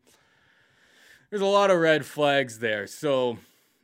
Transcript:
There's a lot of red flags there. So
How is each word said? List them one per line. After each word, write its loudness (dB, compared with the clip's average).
There's -6
a 0
lot 4
of 4
red 2
flags 0
there. -4
So -4